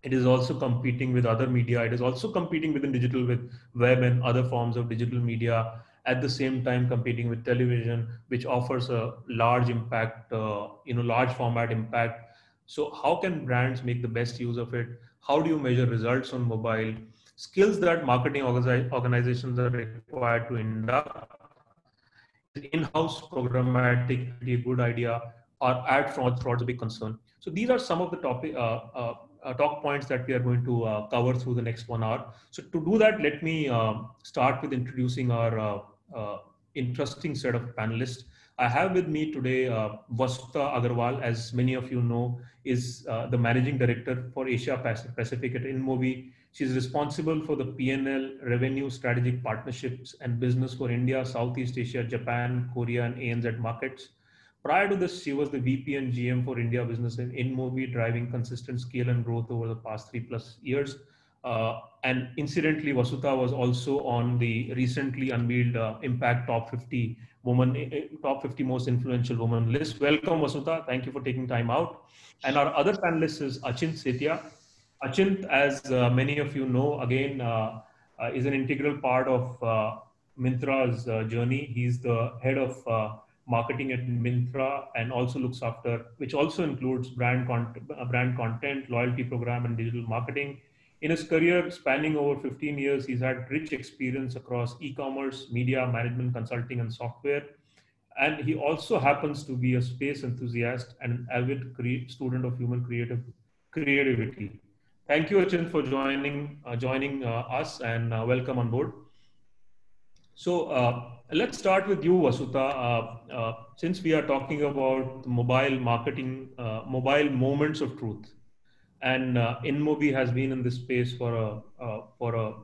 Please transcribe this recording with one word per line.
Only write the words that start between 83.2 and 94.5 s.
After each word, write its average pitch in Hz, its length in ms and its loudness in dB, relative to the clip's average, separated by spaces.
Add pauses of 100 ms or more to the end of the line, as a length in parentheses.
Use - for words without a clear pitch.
marketing 123 460 0
at 123 160 -2
Myntra 123 800 0 (100)
and 117 160 -2
also 123 260 0
looks 127 240 -4
after, 117 440 -4 (100)
which 131 180 -6
also 160 300 2
includes 127 460 -2
brand 123 360 2
con-, 117 300 -2 (180)
uh, 135 120 -8
brand 123 320 2
content, 123 520 -4
loyalty 123 320 0
program, 120 440 -2
and 117 100 -2
digital 117 280 -4
marketing. 139 580 -4 (400)
In 156 100 0
his 160 140 0
career 170 440 4
spanning 151 460 0
over 143 240 2
fifteen 143 380 -4
years, 139 280 0
he's 123 140 -2
had 127 320 -2
rich 156 220 -4
experience 127 640 -6
across 120 420 -4